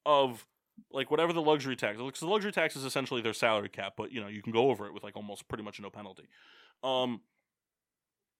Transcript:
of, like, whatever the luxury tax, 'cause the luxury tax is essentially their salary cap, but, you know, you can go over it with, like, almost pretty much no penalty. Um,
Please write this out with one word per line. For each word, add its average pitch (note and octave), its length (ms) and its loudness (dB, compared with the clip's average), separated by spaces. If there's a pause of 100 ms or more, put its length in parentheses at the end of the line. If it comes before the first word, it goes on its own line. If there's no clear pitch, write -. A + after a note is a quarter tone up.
of, C3+ 420 4 (440)
like, C3+ 200 -4
whatever D#3+ 220 4
the E3+ 100 2
luxury C#3+ 320 4
tax, A2 240 -2
'cause B2+ 220 -10
the D#3+ 60 -6
luxury G3+ 260 0
tax D#3+ 240 0
is C3+ 80 -6
essentially C3 380 -2
their A2 100 0
salary G#2+ 360 2
cap, G2 280 -8
but, A2 160 -8
you B2 80 -8
know, G2+ 80 -10
you G#2 140 -12
can A2+ 100 -6
go A#2+ 180 6
over G#2 160 -4
it F#2+ 60 -14
with, G2 100 -12
like, G2+ 140 -14
almost G2+ 320 -12
pretty A2 160 -8
much G#2 160 -12
no G2+ 100 -12
penalty. G2+ 380 -18 (540)
Um, B2+ 400 0 (1160)